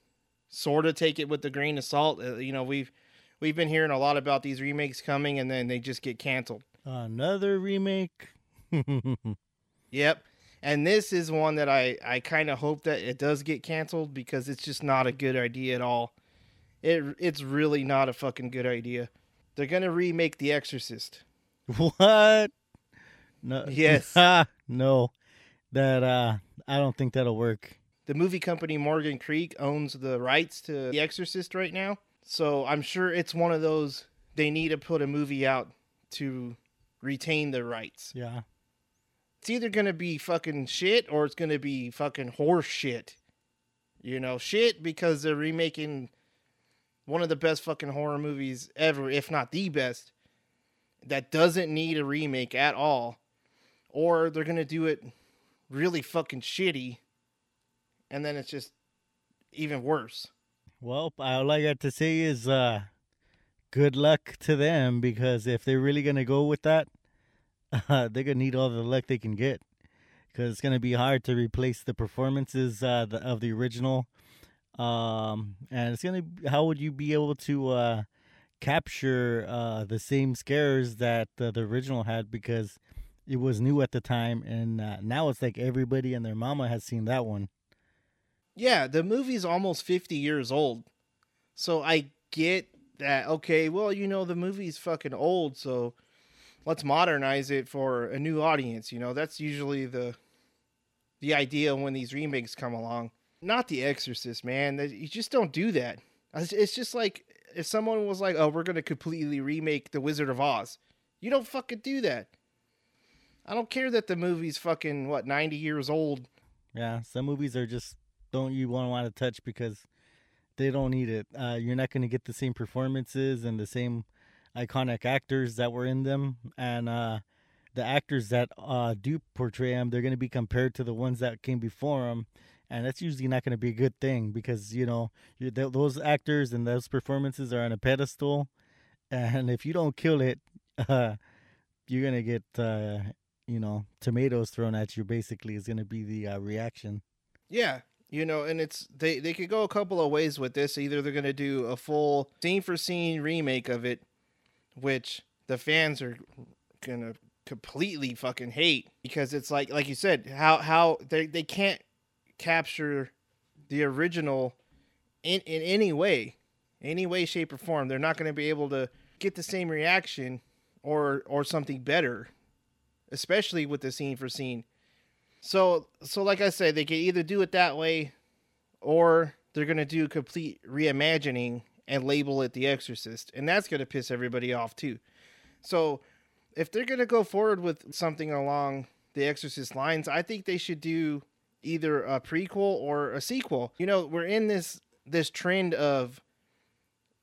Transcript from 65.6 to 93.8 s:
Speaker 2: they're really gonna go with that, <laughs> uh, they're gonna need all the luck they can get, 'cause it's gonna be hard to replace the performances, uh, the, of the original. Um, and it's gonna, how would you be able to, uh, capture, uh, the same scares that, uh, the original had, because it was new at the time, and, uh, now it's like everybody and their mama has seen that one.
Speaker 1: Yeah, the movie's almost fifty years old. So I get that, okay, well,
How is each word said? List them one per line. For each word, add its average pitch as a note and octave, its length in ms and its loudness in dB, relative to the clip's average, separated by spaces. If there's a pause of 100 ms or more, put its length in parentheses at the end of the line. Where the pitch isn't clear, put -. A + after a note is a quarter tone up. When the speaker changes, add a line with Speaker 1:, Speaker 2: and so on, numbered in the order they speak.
Speaker 2:
they're C3 160 4
really C#3+ 220 2
gonna C#3 240 2
go C#3 180 4
with D3 200 0
that, D#3 240 4 (840)
<laughs> A2+ 180 0
uh, C3 180 4
they're A#2 160 -2
gonna C#3 120 0
need C3 200 0
all C3 140 2
the A#2 140 -2
luck B2 240 0
they C3 100 0
can G#2+ 180 -4
get, B2 260 -2 (720)
'cause A#2+ 180 -2
it's G#2+ 100 -10
gonna C3+ 180 2
be B2 140 2
hard B2+ 300 2
to B2+ 120 0
replace A#2+ 480 0
the B2 120 -4
performances, B2+ 880 -2
uh, A#2+ 220 2
the, G#2+ 120 -4
of B2 220 -4
the A#2 120 -2
original. B2 560 -2 (720)
Um, A2 800 -2 (160)
and A#2+ 220 -2
it's A#2 100 -6
gonna, F3+ 200 -2 (240)
how D3 180 4
would D#3 140 2
you D3+ 120 -4
be D3 220 -2
able D3 220 2
to, C3+ 340 0
uh, A#2+ 340 2 (560)
capture, B2 880 0
uh, A2+ 380 -4
the G#2+ 140 -2
same C3+ 360 0
scares C3+ 640 2
that, A#2 320 0 (100)
uh, A#2+ 100 -2
the A2+ 120 -2
original A#2+ 420 -2
had, A2+ 260 -4
because A2+ 480 -4 (500)
it C3+ 100 -2
was B2 220 2
new C#3 220 4
at B2+ 100 2
the A#2+ 100 -2
time, A#2 420 -2
and, A2+ 360 -4
uh, G#2 220 -6
now C3+ 280 0
it's C3 120 -4
like A#2+ 160 -2
everybody B2+ 560 0
and A#2+ 120 -4
their A2 100 -6
mama B2+ 320 -2
has A#2 160 -2
seen A2+ 220 -4
that B2 200 0
one. G2+ 240 -4 (1080)
Speaker 1:
Yeah, G#3+ 320 6
the D#3 160 4
movie's A#3+ 400 0
almost F3+ 400 0
fifty F3 320 0
years C#3+ 360 0
old. C3 320 2 (720)
So D#3+ 260 0
I D3+ 300 2 (200)
get E3+ 360 2 (320)
that, C#3 280 2
okay, D#3+ 400 2
well, G3+ 240 0